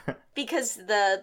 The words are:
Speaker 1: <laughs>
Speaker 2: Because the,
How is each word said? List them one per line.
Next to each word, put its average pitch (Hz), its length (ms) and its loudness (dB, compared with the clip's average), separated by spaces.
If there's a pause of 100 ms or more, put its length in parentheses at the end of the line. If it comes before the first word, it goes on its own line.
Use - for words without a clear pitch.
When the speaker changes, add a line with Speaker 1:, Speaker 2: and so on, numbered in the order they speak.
Speaker 1:
<laughs> - 80 -6 (200)
Speaker 2:
Because 285 420 -4
the, 196 460 2